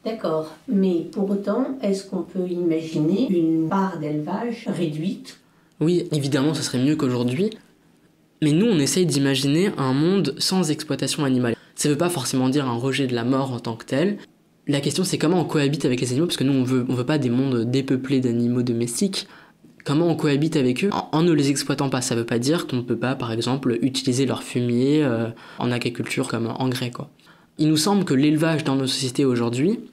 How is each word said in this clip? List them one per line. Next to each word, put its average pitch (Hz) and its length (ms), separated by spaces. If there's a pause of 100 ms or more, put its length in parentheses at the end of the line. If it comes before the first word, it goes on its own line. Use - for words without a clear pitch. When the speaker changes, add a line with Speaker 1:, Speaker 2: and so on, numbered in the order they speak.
Speaker 1:
D'accord, 160 500 (140)
mais 190 420
pour 202 200
autant, 220 520
est-ce 196 240
qu'on 180 180
peut 180 260
imaginer 165 800
une 160 400
part 190 280
d'élevage 165 680
réduite ? 160 720 (400)
Speaker 2:
Oui, 165 320
évidemment, 143 440
ce - 80
serait 123 200
mieux 151 120
qu'aujourd'hui. 127 560 (920)
Mais 151 100
nous, 175 140
on 202 140
essaye 175 260
d'imaginer 139 720
un 131 160
monde 160 460
sans 180 320
exploitation - 520
animale. 123 320 (200)
Ça - 120
veut 147 100
pas 175 120
forcément 131 400
dire 135 180
un 117 100
rejet 135 280
de 127 80
la 117 100
mort 131 300
en 113 60
tant 113 160
que - 100
telle. 190 320 (500)
La 143 140
question, 175 220
c'est - 160
comment 170 200
on 151 60
cohabite 147 400
avec 127 160
les 123 120
animaux, 151 120
parce - 120
que 127 60
nous, 139 100
on 131 100
veut, 127 260
on 131 60
veut 123 100
pas 151 140
des 127 100
mondes 123 400
dépeuplés 131 520
d'animaux 120 420
domestiques. 120 640 (580)
Comment 160 220
on 160 80
cohabite 156 400
avec 127 280
eux 202 80
en, - 200
en 156 100
ne 175 100
les 143 200
exploitant 135 380
pas. 127 120
Ça 123 140
veut 117 100
pas 117 140
dire 151 260
qu'on 123 160
peut 117 160
pas, 127 160
par 117 180
exemple, 123 520
utiliser 131 420
leur 113 160
fumier, 127 640
euh, 117 240 (320)
en 123 120
agriculture 123 560
comme 113 300
engrais, 127 320
quoi. - 220 (480)
Il 156 100
nous 156 80
semble 202 260
que 160 120
l'élevage 151 480
dans 135 120
nos 135 120
sociétés 131 380
aujourd'hui 123 540 (140)